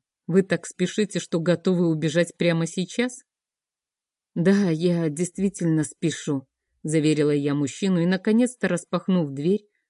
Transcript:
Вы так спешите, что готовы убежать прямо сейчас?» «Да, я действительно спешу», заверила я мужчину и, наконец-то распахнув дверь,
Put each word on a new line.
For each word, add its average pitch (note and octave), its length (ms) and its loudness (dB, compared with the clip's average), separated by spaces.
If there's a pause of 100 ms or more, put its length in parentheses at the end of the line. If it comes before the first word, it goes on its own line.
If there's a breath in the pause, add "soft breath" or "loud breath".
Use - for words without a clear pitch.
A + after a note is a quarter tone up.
(280)
Вы F#3 160 2
так E3+ 220 -4
спешите, F#3 540 -4
что E3+ 200 -4
готовы F3 480 0
убежать D#3+ 500 0
прямо E3 300 0
сейчас?» A#3 560 -6 (1120)
«Да, F#3+ 340 4
я E3 400 0
действительно E3 720 -2
спешу», C#3+ 640 -4 (360)
заверила D3+ 480 2
я C#3+ 240 0
мужчину E3 460 0
и, E3+ 40 2
наконец-то G#3+ 640 0
распахнув F3 640 -2
дверь, D#3+ 340 -2 (240)